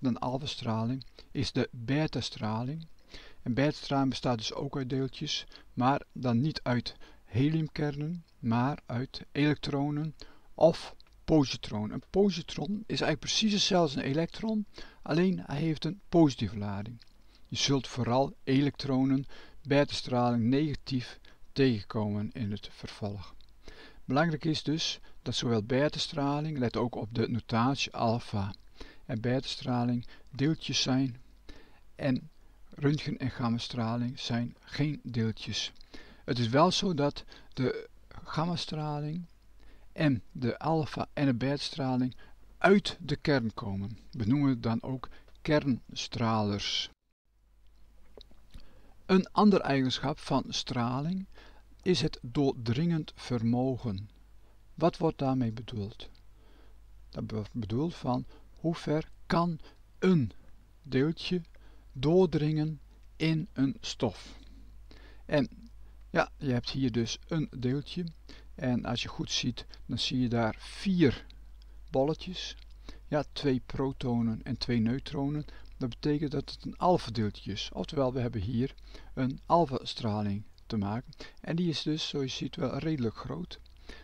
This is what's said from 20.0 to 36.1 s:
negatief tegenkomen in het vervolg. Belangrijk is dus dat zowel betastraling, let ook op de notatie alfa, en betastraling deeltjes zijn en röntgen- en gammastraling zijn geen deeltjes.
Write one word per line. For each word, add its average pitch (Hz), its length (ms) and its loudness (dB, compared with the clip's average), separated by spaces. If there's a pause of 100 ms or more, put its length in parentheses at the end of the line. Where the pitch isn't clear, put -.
negatief 135 760 0 (320)
tegenkomen 107 800 2
in 107 180 -2
het 104 220 -6
vervolg. - 600 -8 (720)
Belangrijk 151 400 2
is 156 180 0
dus - 380 -2 (220)
dat 120 120 -4
zowel 117 280 2
betastraling, 143 960 0
let 120 180 0
ook - 180 0
op - 200 -6
de 220 140 2
notatie 120 640 0
alfa, 110 600 0 (580)
en 113 100 -4
betastraling 123 880 0 (240)
deeltjes 139 520 0
zijn 131 400 2 (720)
en 135 360 0 (380)
röntgen- 147 500 0
en 127 120 -2
gammastraling 120 880 -2
zijn 120 420 -2
geen - 420 -2
deeltjes. 110 720 -2 (520)